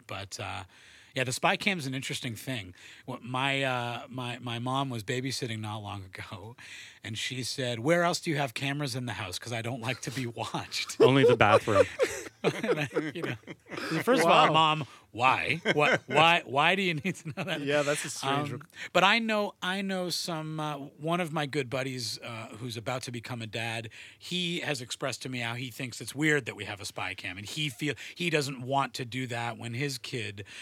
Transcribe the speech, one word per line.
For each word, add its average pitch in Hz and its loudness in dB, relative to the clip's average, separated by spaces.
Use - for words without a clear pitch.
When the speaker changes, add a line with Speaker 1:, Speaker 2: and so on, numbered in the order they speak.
Speaker 1:
But, 98 -10
uh, 95 -6
yeah, 131 0
the 123 -4
spy 175 2
cam's 180 -2
an 131 -4
interesting 131 -6
thing. 98 -8
What 120 -10
my, 135 0
uh, 120 -2
my, 120 -8
my 117 -6
mom 135 0
was 117 -6
babysitting 123 -4
not 107 -6
long 101 -8
ago, 104 -14
and 110 -6
she 127 -4
said, 120 -2
"Where 165 4
else 170 2
do - -4
you 143 0
have 139 -2
cameras 143 -4
in 127 -4
the 110 -4
house? 92 -6
'Cause 113 -10
I 113 -4
don't 120 -6
like 120 -4
to 143 -6
be 127 -4
<laughs> 117 -6
watched." - -6
Speaker 2:
Only 131 10
the 123 8
bathroom. 110 8
Speaker 1:
<laughs> 185 0
And 190 2
I, 139 -2
you 165 -8
know, 131 -4
first 247 6
of 165 6
all, 160 10
Speaker 3:
Wow. 151 4
Speaker 1:
Mom, 156 6
why? 117 4
What? 147 6
Why? 165 6
Why 151 4
do 196 2
you 180 2
need 165 -2
to - -14
know 185 -4
that? 156 -4
Speaker 3:
Yeah, 143 2
that's 147 0
a 151 -8
strange 139 -2
Speaker 1:
Um, 123 -8
Speaker 3:
rec- - -20
Speaker 1:
but 175 6
I 208 6
know, 214 0
I 185 -2
know 185 -2
some. 156 -4
Uh, 151 -2
one 151 -2
of 165 -4
my 156 0
good 131 -2
buddies, 127 -4
uh, 117 -10
who's 120 -8
about 123 -4
to 127 -8
become 120 -8
a 113 -8
dad, 113 -6
he 175 -2
has 139 -4
expressed 120 -6
to 135 -6
me 127 -6
how 117 -4
he 123 -8
thinks 123 -8
it's - -10
weird 147 4
that 107 -6
we 101 -8
have 101 -6
a 101 -10
spy 95 -6
cam, 92 -8
and 104 -10
he 151 -4
feel, 135 -4
he 175 -2
doesn't 143 0
want 135 0
to - -6
do 127 -6
that 117 -4
when 113 -8
his 131 -4
kid 104 -8